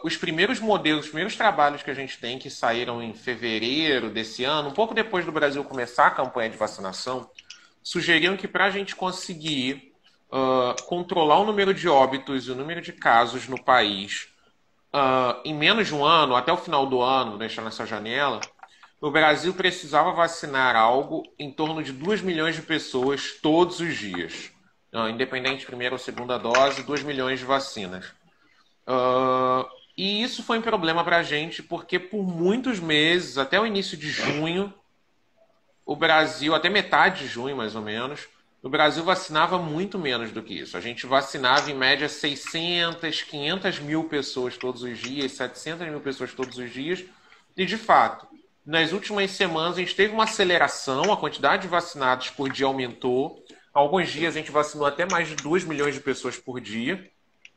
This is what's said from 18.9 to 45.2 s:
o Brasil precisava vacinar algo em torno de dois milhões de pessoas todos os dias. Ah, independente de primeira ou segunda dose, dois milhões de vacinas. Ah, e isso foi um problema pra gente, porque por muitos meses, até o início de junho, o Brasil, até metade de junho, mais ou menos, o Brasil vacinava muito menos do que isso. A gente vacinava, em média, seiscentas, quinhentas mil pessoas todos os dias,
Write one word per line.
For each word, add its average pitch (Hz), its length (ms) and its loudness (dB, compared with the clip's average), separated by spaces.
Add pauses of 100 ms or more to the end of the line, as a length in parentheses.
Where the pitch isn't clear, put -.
o 147 100 -2
Brasil 151 420 4
precisava 175 600 2
vacinar 143 640 2
algo 135 460 4 (160)
em 147 120 -10
torno 160 320 -4
de 135 100 -8
dois 175 300 -2
milhões 165 320 0
de 156 80 -8
pessoas 139 720 -2 (100)
todos 170 380 4
os 160 160 -2
dias. 90 540 -8 (420)
Ah, 113 180 -2
independente 127 500 -4
de - 60 -14
primeira 123 280 -4
ou 127 40 -6
segunda 123 400 -6
dose, 131 460 4
dois 147 180 -4
milhões 131 380 -4
de 127 40 -12
vacinas. 110 680 -4 (760)
Ah, 127 800 2 (300)
e 202 260 -2
isso 247 200 -6
foi 226 160 -2
um 220 40 -2
problema 170 400 2
pra 170 200 4
gente, 151 400 -4
porque 175 360 -4
por 196 240 -4
muitos 190 560 0
meses, 160 600 2
até 139 220 2
o 226 60 2
início 196 300 -4
de 151 140 -8
junho, 165 640 -2 (1120)
o 147 120 -6
Brasil, 156 580 2
até 156 140 2
metade 185 560 4
de - 20 -8
junho, 123 300 -6
mais 107 180 -4
ou 110 80 -6
menos, 120 460 -6 (340)
o 135 60 -10
Brasil 151 360 2
vacinava 170 540 2
muito 175 400 -4
menos 120 340 -4
do 107 100 -8
que 101 120 -12
isso. 76 220 -10
A 87 40 -6
gente 117 260 -8
vacinava, 139 640 2
em 143 40 -6
média, 139 340 2
seiscentas, 165 1120 -4
quinhentas 160 580 -4
mil 151 260 -2
pessoas 135 520 -4
todos 123 260 -6
os 120 160 -8
dias, 131 340 -6